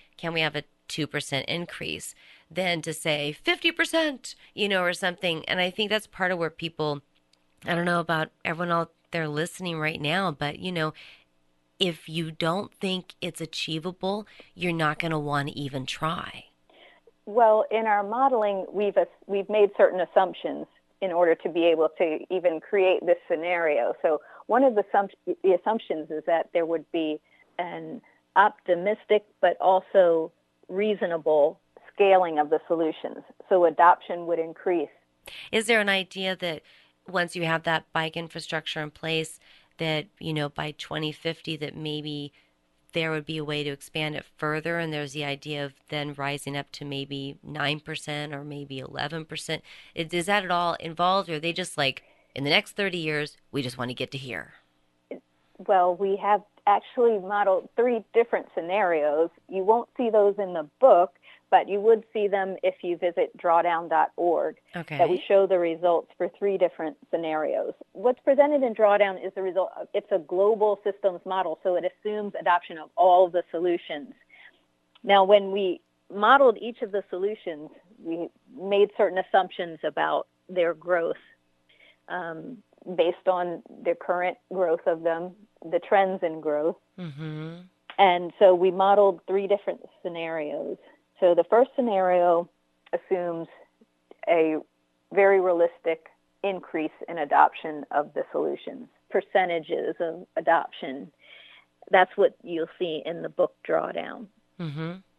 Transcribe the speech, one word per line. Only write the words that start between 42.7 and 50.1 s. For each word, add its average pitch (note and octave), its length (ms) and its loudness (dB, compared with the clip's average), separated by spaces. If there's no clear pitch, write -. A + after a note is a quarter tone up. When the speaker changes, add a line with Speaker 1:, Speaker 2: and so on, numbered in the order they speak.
Speaker 1:
there D#3+ 180 -2
would D3+ 140 -6
be D#3+ 120 -8
a D3+ 60 -6
way D3 180 -6
to D3 100 -6
expand D3+ 440 -8
it - 80 -10
further, D#3 420 -4
and D#3+ 140 -6
there's D3 180 -6
the D3 140 -8
idea C#3+ 400 -8
of C#3 80 -12
then D3 240 -8
rising C#3 420 -8
up C#3+ 160 -10
to - 140 -14
maybe C#3 580 -10
nine D3 380 -4
percent D3+ 520 -10
or C#3 100 -10
maybe C#3+ 360 -12
eleven D3 460 -8
percent? D#3+ 360 -8
Is, E3 200 -8